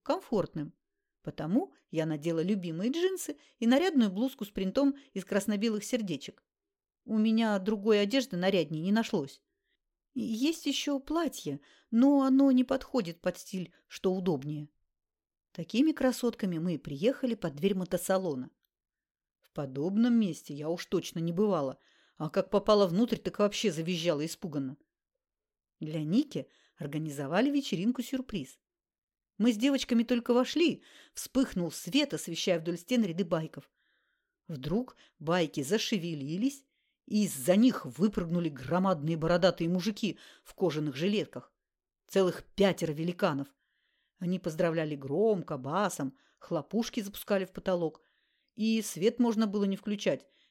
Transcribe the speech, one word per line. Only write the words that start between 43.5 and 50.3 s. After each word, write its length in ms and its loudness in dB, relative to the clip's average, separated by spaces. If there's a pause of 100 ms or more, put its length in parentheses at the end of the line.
Они 180 -2
поздравляли 580 0
громко, 600 0
басом, 600 -2 (200)
хлопушки 600 -4
запускали 460 -4
в 60 -10
потолок. 500 -2 (540)
И 260 2
свет 380 0
можно 280 2
было 160 -2
не 140 0
включать. 480 -2 (260)